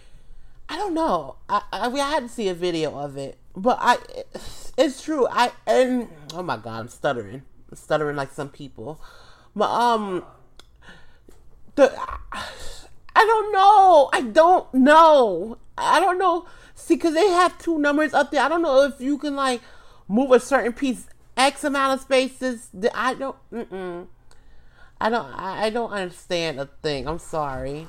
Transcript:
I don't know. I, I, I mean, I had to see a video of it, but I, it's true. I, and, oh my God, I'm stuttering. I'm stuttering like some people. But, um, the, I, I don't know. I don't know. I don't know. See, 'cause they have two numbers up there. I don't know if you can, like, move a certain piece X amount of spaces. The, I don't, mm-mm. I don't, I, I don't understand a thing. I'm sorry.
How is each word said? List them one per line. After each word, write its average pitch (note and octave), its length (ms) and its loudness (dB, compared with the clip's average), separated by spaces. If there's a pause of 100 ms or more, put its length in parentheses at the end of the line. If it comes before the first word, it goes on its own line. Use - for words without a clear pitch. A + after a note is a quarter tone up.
(680)
I G#4 80 -8
don't G#4 160 -6
know. G#3+ 440 -2 (120)
I, G3+ 140 -2 (100)
I, A3 140 -4
I - 20 -2
mean, C4 120 -4
I C#4 100 -2
had D4+ 140 -2
to A#3+ 40 -14
see G#3+ 200 -6
a F3+ 60 -2
video E3 440 -4
of C#3+ 180 -10
it, C#3 220 -12 (180)
but G#3 240 0
I, A#3+ 160 2 (800)
it's C4 260 0
true. D4 280 -2
I, A#3+ 200 0 (160)
and, B3 420 2 (260)
oh F3+ 80 -10
my C3+ 160 -6
God, A2+ 200 -12
I'm A2+ 100 -10
stuttering. B2 540 -6 (280)
I'm - 60 -18
stuttering D3+ 400 -4
like C#3 160 -8
some C3+ 180 -10
people. C#3 500 -16 (560)
But, G3+ 140 0
um, G#3+ 540 0 (1500)
the, C#4 240 6
I, - 500 -12 (680)
I G4+ 80 6
don't G#4+ 280 2
know. F#4+ 600 8
I F#4+ 80 0 (100)
don't D#4+ 440 4
know. C4 840 6 (220)
I - 220 2
don't F#4 180 0
know. F4 260 0 (300)
See, - 220 0
'cause D#4 180 -2
they F4 140 4
have F4 300 2
two E4 200 -4
numbers D4 340 0
up C#4+ 200 2
there. C#4 100 2
I C4+ 60 2
don't E4+ 140 0
know C4+ 200 4
if C#4 180 -2
you C#4+ 180 -2
can, C#4+ 180 -6
like, C4 240 -2 (480)
move B3+ 240 2
a A#3+ 80 8
certain A#3+ 320 0
piece B3+ 340 -4 (300)
X C#4 260 2
amount C4+ 320 0
of C4 60 -4
spaces. B3+ 760 -2
The, F#3+ 240 -2
I A#3+ 160 -2
don't, C4+ 220 -8 (160)
mm-mm. F#3 540 -10 (920)
I G#3+ 100 0
don't, A3 160 -4
I, F#3 400 -6
I A3 40 -2
don't A3+ 220 -4
understand F3 640 -6
a C#3 80 -8 (160)
thing. C#3 240 -6
I'm E3 140 -6
sorry. C#3+ 680 -8